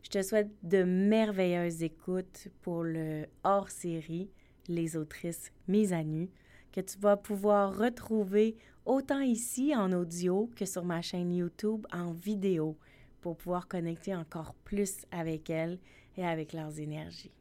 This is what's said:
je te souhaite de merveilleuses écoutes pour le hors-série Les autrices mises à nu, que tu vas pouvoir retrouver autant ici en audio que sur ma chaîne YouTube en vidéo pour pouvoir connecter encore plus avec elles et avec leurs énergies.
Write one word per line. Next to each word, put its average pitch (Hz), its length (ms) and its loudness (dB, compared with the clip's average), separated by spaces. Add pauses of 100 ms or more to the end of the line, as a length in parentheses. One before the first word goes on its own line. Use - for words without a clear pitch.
je - 80 -16
te 196 140 0
souhaite 208 260 2 (140)
de 180 180 6
merveilleuses 185 1000 4
écoutes 185 640 -6 (160)
pour 170 180 -2
le 160 460 -4 (160)
hors-série 175 880 0 (360)
Les 165 280 -2
autrices 160 560 -8 (160)
mises 196 260 4
à 165 100 0
nu, 156 260 -2 (420)
que 190 100 -4
tu 190 160 -10
vas 202 200 6
pouvoir 202 600 2
retrouver 220 800 2 (300)
autant 269 340 2
ici 262 560 0
en 190 160 2
audio 180 640 0
que 202 100 -4
sur 180 200 -6
ma 170 160 -2
chaîne 175 320 -2
YouTube 214 580 -2
en 175 220 -6
vidéo 175 640 0 (420)
pour 170 180 -6
pouvoir 180 300 -6
connecter 170 480 -4
encore 160 480 -10
plus 202 480 -4
avec 160 380 -6
elles 165 300 -4 (360)
et 180 100 -4
avec 160 280 -4
leurs 151 260 -8
énergies. 156 600 -10